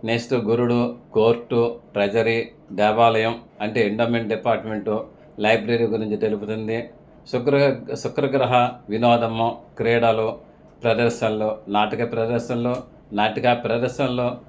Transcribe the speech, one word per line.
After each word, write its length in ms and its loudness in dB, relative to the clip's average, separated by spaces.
నెక్స్ట్ 260 -2
గురుడు 320 2
కోర్టు, 440 2
ట్రెజరీ, 460 0
దేవాలయం 540 4
అంటే 140 -4
ఎండోమెంట్ 460 0
డిపార్ట్మెంటు, 640 -2
లైబ్రరీ 500 2
గురించి 300 -2
తెలుపుతుంది. 540 -4
శుక్ర, 220 0
శుక్రగ్రహ 520 0
వినోదము, 560 2
క్రీడలు, 500 2
ప్రదర్శనలు, 720 0
నాటక 340 0
ప్రదర్శనలు, 600 -2
నాటికా 340 2
ప్రదర్శనలు 640 0